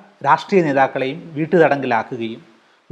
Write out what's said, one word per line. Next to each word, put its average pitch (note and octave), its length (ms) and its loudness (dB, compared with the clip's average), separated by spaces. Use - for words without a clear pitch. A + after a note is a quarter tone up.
രാഷ്ട്രീയ D#3+ 400 2
നേതാക്കളെയും C3+ 520 -2
വീട്ടുതടങ്കലാക്കുകയും C3+ 1040 0